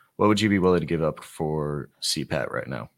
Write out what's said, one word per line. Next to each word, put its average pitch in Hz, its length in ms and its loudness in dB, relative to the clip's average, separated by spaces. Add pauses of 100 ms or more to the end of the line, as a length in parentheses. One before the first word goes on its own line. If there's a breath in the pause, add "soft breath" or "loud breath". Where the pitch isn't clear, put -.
(160 soft breath)
what 101 120 4
would 104 120 4
you 110 80 4
be 101 100 4
willing 90 220 4
to 78 60 -4
give 82 160 -2
up 78 200 -2
for 76 680 -6 (100)
C - 240 -4
pat 65 260 -4
right - 160 -6
now? 60 320 -10